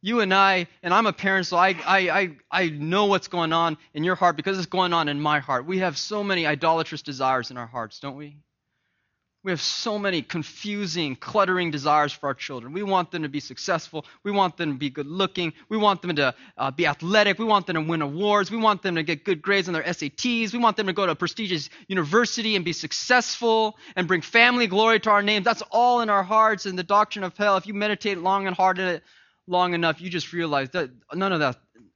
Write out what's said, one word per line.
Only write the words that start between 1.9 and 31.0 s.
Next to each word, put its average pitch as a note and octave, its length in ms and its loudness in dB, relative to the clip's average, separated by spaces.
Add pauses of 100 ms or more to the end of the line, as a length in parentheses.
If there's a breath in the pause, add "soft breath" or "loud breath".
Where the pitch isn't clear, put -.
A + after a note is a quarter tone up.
I, F#3 200 0 (220)
I F3+ 180 0
know D#3+ 360 0
what's G3 220 2
going E3+ 240 -2
on E3 260 0 (180 soft breath)
in D3+ 80 -2
your F3+ 100 2
heart F3 220 2
because F#3+ 240 -4
it's E3+ 80 -6
going F3+ 260 0
on D#3 160 0
in C#3+ 100 -4
my D3+ 200 2
heart. C3 260 -2
We F#3 140 -2
have F3 180 -2
so G#3 260 -6
many F#3 220 -2
idolatrous D#3 560 0
desires C3 480 -2
in B2 80 -14
our A#2+ 80 -10
hearts, A2+ 340 -10
don't C#3 160 -12
we? D3 220 -18 (1040)
We F#3+ 80 -4
have E3 100 -2
so - 360 -4
many F#3+ 240 -2
confusing, F3 960 -6
cluttering F#3 560 0
desires D3 400 2
for - 160 -8
our C3+ 60 -2
children. B2+ 400 -10
We G3 100 -4
want F#3+ 280 0
them E3 120 -6
to D3 60 -4
be C#3+ 100 -6
successful. D#3 640 -6 (180 loud breath)
We G3+ 80 -4
want G3 260 0
them D#3 160 -2
to C3 40 -6
be C#3 120 -4
good C#3 180 -8
looking. F3+ 460 -4 (160 loud breath)
We G#3+ 80 -2
want G#3 240 2
them F3+ 160 -4
to, C3+ 180 2 (220 loud breath)
uh, C3+ 140 -2
be D#3+ 140 -2
athletic. G3 540 2
We A3+ 60 -2
want G#3 200 2
them F3 100 -4
to D#3+ 60 0
win D#3+ 200 -2
awards. G3 500 0
We A3+ 60 -6
want A3 260 2
them F3+ 120 -2
to D#3+ 80 -2
get D3+ 200 -4
good F3 180 -2
grades F#3+ 260 0
on F3+ 60 -4
their D#3+ 140 -2
S E3+ 160 -6
A C#3+ 60 -4
Ts. A3+ 440 -2
We A#3+ 60 -4
want A3+ 160 4
them G3+ 120 -2
to F3+ 60 -2
go G3 120 0
to E3+ 80 0
a - 20 -2
prestigious F3+ 540 -6 (180 loud breath)
university G#3 680 0
and F3+ 100 -2
be F3 80 -4
successful A3 1040 0 (180 loud breath)
and F3+ 120 -2
bring F3 140 0
family A#3+ 460 4
glory A3 340 4
to A3 80 -2
our G3+ 140 4
name. G#3 200 0
That's A3 280 0
all A#3+ 300 4
in A3 80 -2
our G3+ 140 4
hearts A3 420 2
in F#3+ 100 -6
the F3+ 80 -4
doctrine G3+ 400 2
of G3 140 -8
hell. G#3 200 4
If F#3 100 -4
you G#3 60 -10
meditate G3+ 460 -2
long F#3+ 280 0
and F#3 80 -4
hard F#3 240 2
in F#3+ 80 0
it, E3+ 160 -4 (460 soft breath)
long F3+ 240 2
enough, E3 280 0
you F3+ 80 -10
just E3+ 240 -6
realize D3 380 -2
that E3 180 -4 (240)